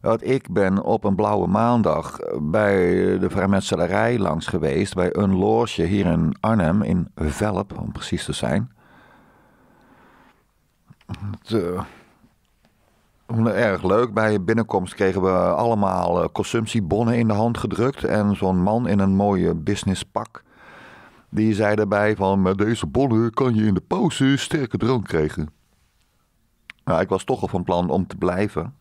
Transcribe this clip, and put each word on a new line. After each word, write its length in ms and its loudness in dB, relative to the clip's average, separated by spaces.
dat 220 0
ik 260 -2
ben 340 2
op 200 0
een 120 0
blauwe 320 0
maandag 720 2
bij 520 2
de 100 0
vrijmetselarij 880 0
langs 280 -2
geweest, 460 -2
bij 220 -2
een 200 2
loge 460 0
hier 240 0
in 340 0
Arnhem, 420 2
in 340 0
Velp, 640 -4
om 120 -8
precies 340 -8
te 80 -8
zijn. 380 -4
Het, 200 -2
eh, 360 0
erg 200 0
leuk. 300 2
Bij 300 2
binnenkomst 500 0
kregen 280 0
we 320 2
allemaal, 720 0
eh, 80 -2
consumptiebonnen 840 -2
in 100 2
de 60 2
hand 240 0
gedrukt. 460 -2
En 320 2
zo'n 220 0
man 300 2
in 120 2
een 160 2
mooie 400 2
businesspak, 880 -4
die 240 0
zei 220 2
erbij 400 2
van, 260 2
"Met 160 2
deze 300 0
bonnen 460 0
kan 220 2
je 100 2
in 80 4
de 140 0
pauze 500 2
sterke 400 -4
drank 300 0
krijgen." 520 -4
Nou, 180 0
ik 80 -2
was 140 0
toch 180 -4
al 60 -4
van 160 -2
plan 260 0
om 180 0
te 80 -14
blijven. 640 -2